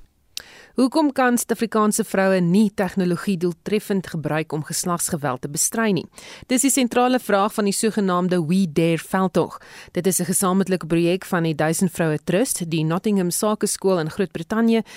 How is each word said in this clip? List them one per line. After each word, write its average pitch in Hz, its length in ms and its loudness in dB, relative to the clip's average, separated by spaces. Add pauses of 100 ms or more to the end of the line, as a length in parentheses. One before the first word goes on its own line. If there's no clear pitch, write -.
(760)
Hoekom 269 360 2
kan 247 260 2
Suid-Afrikaanse 214 680 0
vroue 190 360 2
nie 190 340 4
tegnologie 180 640 -2
doeltreffend 185 680 -2
gebruik 156 460 -4
om 156 100 -4
geslagsgeweld 151 760 -4
te 147 80 -8
bestry 214 440 -2
nie? 170 120 0 (420)
Dis 254 160 2
die 269 80 2
sentrale 247 480 2
vraag 202 360 0
van 214 100 0
die 202 80 2
sogenaamde 185 720 0
We 185 220 2
Dare 165 300 2
veldtog. 190 600 -2 (340)
Dit 175 140 -2
is 185 140 0
'n 185 40 -4
gesamentlike 185 640 0
projek 170 380 0
van 175 180 -2
die 160 120 0
Duisend 160 380 0
Vroue 156 320 0
Trust, 180 460 -2
die 156 140 0
Nottingham 180 460 0
Sakeskool 190 720 0
in 156 100 -4
Groot-Brittanje 220 720 0 (140)